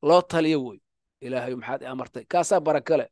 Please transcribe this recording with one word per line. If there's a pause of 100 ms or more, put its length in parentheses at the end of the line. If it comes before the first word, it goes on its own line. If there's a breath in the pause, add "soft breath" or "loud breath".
loo
taliyo
wey. (440)
"Ilaahay
maxaad
i
amartay?"
Kaasaa
baraka
leh.